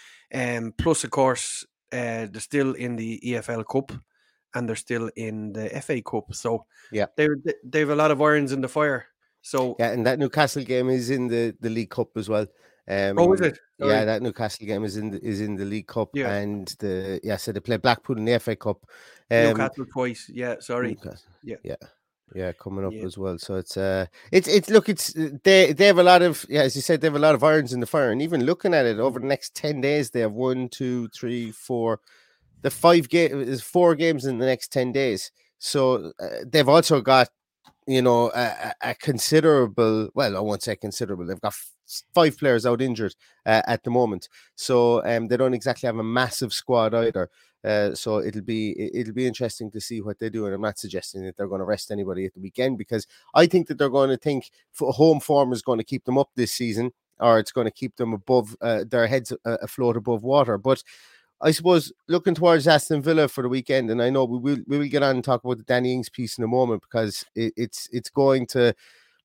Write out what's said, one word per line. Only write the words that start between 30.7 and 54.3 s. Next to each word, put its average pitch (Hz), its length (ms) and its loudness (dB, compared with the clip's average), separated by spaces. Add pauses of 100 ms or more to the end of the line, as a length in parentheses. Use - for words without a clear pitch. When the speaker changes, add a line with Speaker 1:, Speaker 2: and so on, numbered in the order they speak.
Speaker 2:
three, 117 440 -8
four, 113 480 -4 (600)
the 147 60 0
five 170 380 4
ga-, 170 240 2
is 135 300 -4
four 175 340 2
games 151 300 -2
in 127 140 -2
the 127 60 0
next 127 280 -2
ten 127 180 0
days. 127 400 -2 (260)
So, 127 640 0
uh, 90 80 -8 (180)
they've 135 220 4
also 156 320 8
got, 127 300 6 (580)
you 131 140 2
know, 120 340 4
a, 123 60 -2
a, 110 320 -6 (160)
a 120 60 -4
considerable, 120 1160 2
well, 117 220 0
I 95 60 -4
won't 104 220 -4
say 104 120 -4
considerable, 98 500 -8
they've 92 140 -8
got 104 140 -6
f-, - 180 -18 (420)
five 160 240 4
players 123 280 2
out 120 160 0
injured, 113 340 -4 (300)
uh, 110 200 4
at - 200 -2
the 127 40 -4
moment. 117 380 0 (280)
So, 120 500 2
um, 113 240 -2
they 120 80 0
don't 127 160 2
exactly 123 340 -4
have 113 100 -4
a 113 60 -4
massive 120 480 -2
squad 113 420 0
either. 113 360 0 (340)
Uh, 104 300 0
so 110 260 -4
it'll 104 240 -6
be, 110 280 -4
it, - 220 -6
it'll 110 200 -6
be 127 140 -2
interesting 113 440 -6
to 107 100 -12
see 113 180 -10
what 101 200 -10
they 113 100 -6
do. 107 160 -6
And 98 80 -4
I'm 98 80 -6
not 107 160 -4
suggesting 95 460 -10
that 95 120 -10
they're 101 120 -6
gonna 95 180 -6
rest 104 260 -4
anybody 95 340 -6
at 92 80 -10
the 92 60 -20
weekend, 123 380 -4
because 107 300 -6 (260)
I 170 140 6
think 170 200 2
that 139 100 -8
they're 147 120 2
gonna 135 260 2
think 135 360 -4 (280)